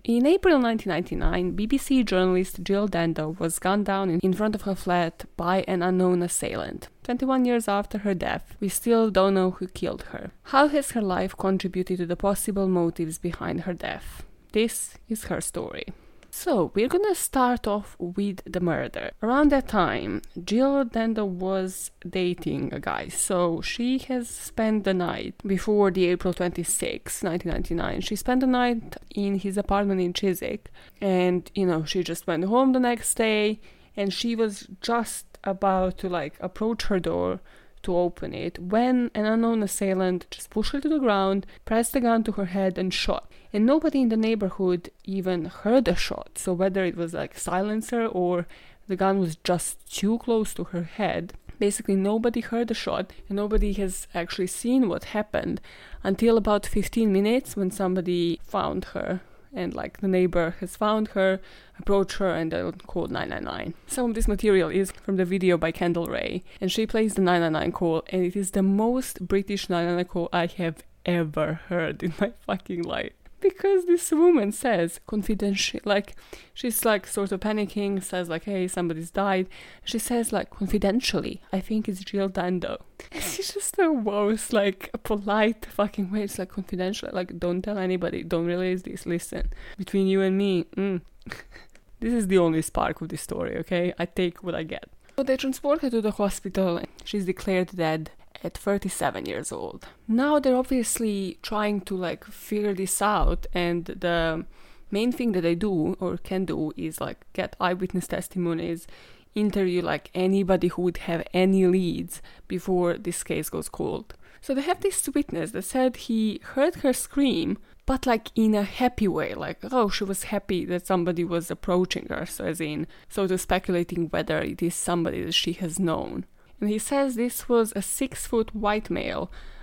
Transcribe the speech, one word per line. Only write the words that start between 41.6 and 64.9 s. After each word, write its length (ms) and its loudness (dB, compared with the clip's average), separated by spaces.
pressed 280 0
the 80 2
gun 240 4
to 80 -2
her 140 -2
head 300 0
and 160 -2
shot. 380 -2
And 120 4
nobody 380 4
in 80 4
the 60 2
neighborhood 720 0
even 420 -2
heard 420 2
a 60 4
shot. 440 -2
So 140 -2
whether 320 2
it 120 -2
was, 180 -4
like, 240 -6
silencer 640 -2
or 420 0
the 80 -2
gun 240 4
was 160 0
just 540 -2
too 280 2
close 360 0
to 100 -6
her 180 -6
head, 520 -4
basically 360 0
nobody 460 2
heard 280 -2
the 60 0
shot 380 -4
and 80 -4
nobody 380 2
has 380 -4
actually 360 -2
seen 400 2
what 160 -4
happened 580 -4
until 340 4
about 300 2
fifteen 440 2
minutes 460 2
when 140 0
somebody 720 0
found 440 -2
her. 360 -6
And, 220 -6
like, 300 -8
the 60 0
neighbor 520 2
has 160 -10
found 320 0
her, 320 2
approached 400 2
her, 100 2
and 240 0
then 180 -2
called 240 -4
nine 200 -4
nine 140 -6
nine. 280 -8
Some 240 -2
of 40 -2
this 140 2
material 400 4
is 240 0